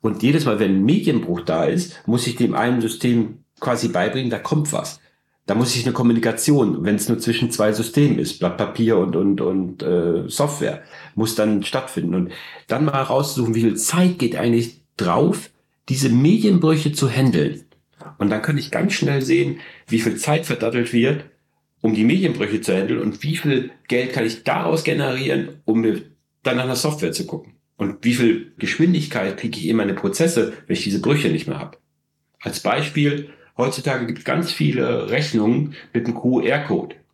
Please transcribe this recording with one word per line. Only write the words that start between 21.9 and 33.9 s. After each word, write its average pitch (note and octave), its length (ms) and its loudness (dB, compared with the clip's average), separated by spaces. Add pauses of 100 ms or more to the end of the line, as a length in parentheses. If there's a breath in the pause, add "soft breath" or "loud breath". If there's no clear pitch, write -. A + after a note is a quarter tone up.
die G#2+ 100 2
Medienbrüche B2 560 2
zu - 140 -2
handeln - 260 0
und G#2+ 220 -4
wie D3 140 -2
viel C3 340 0 (180)
Geld B2 240 0
kann A#2 140 -2
ich A2 180 -6
daraus D#3 400 0
generieren, - 800 -2
um A2 160 2
mir A2 220 0 (400)
dann B2+ 160 0
nach B2+ 60 -2
einer B2+ 120 -2
Software D3 360 -2
zu - 140 -6
gucken. - 280 -12 (220)
Und - 280 -6
wie A#2+ 100 2
viel A#2 440 2
Geschwindigkeit D3 800 0
kriege - 200 -6
ich E2 80 -6
in A2+ 100 2
meine G2 180 0
Prozesse, A2+ 580 0 (140)
wenn - 100 -2
ich - 80 -4
diese G2+ 160 0
Brüche D3 280 2
nicht D#2+ 200 -2
mehr D2 100 -6
habe. - 200 -14 (640)
Als - 180 -8
Beispiel, C#3+ 720 0 (260 loud breath)
heutzutage B2 500 -2